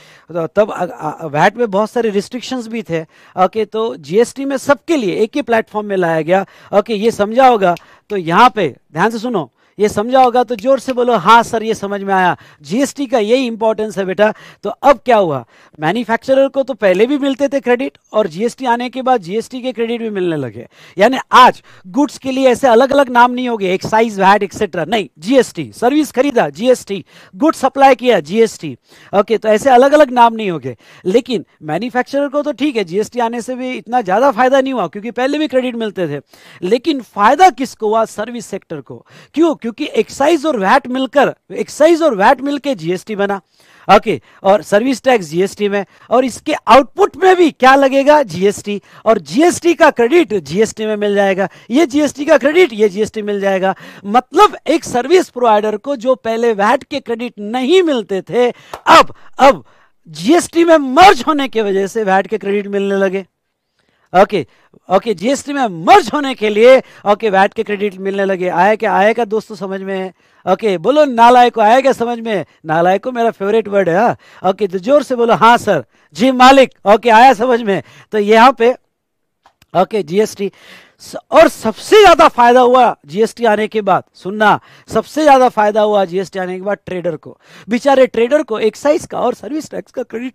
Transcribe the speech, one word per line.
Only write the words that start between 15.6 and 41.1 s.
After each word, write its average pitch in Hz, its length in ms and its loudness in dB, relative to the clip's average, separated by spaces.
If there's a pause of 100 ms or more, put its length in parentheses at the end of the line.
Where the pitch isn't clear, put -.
मैन्युफैक्चरर 233 680 0
को 269 140 -2
तो 262 120 -8
पहले 196 320 0
भी 285 120 -2
मिलते 277 300 -2
थे 277 120 -4
क्रेडिट, 247 380 -4 (140)
और 214 140 0
जीएसटी 202 380 -6
आने 240 260 -4
के 262 120 -10
बाद 254 180 0
जीएसटी 214 420 -8
के 254 100 -6
क्रेडिट 226 280 -6
भी 226 100 -8
मिलने 180 260 -4
लगे। 123 320 -10 (300)
यानी 240 200 2 (140)
आज 233 300 6 (240)
गुड्स 233 320 -4
के 269 120 -8
लिए 262 180 2
ऐसे 247 200 2
अलग-अलग 262 400 2
नाम 247 240 4
नहीं 247 160 -6
होंगे, 196 260 -4
एक्साइज, 220 460 -2
वैट, 196 220 4
एटसेटरा, 180 420 -6
नहीं, 190 240 -4 (100)
जीएसटी, 175 540 -2
सर्विस 277 400 -2
खरीदा, 233 360 0
जीएसटी, 196 560 -4 (320)
गुड्स 285 220 0
सप्लाई 269 360 2
किया, 233 260 0
जीएसटी। 160 580 -4 (360)
ओके, 202 240 0
तो 214 100 -4
ऐसे 214 220 0
अलग-अलग 277 400 6
नाम 240 240 4
नहीं 214 160 -6
होंगे। 127 260 -10 (280)
लेकिन 214 400 -2 (180)
मैन्युफैक्चरर 240 680 -4
को 285 140 -4
तो 294 100 -4
ठीक 262 240 -4
है, 208 80 -2
जीएसटी 202 340 -6
आने 240 220 -4
से 254 140 -10
भी 254 180 -8
इतना 233 280 -6
ज़्यादा 220 300 0
फायदा 254 300 2
नहीं 269 120 -4
हुआ, 214 140 -4
क्योंकि 208 240 -12
पहले 269 280 -4
भी 302 100 -4
क्रेडिट 254 280 -4
मिलते 202 320 -6
थे। 143 140 -10 (400)
लेकिन 254 380 -2
फायदा 269 500 2
किसको 240 380 -6
हुआ? 220 160 0
सर्विस 233 420 -10
सेक्टर 175 340 -12
को। 123 260 -20 (280)
क्यों? 311 200 2
क्योंकि 233 400 -10
एक्साइज 277 520 0
और 302 100 -2
वैट 214 300 2
मिलकर, 262 480 -2 (180)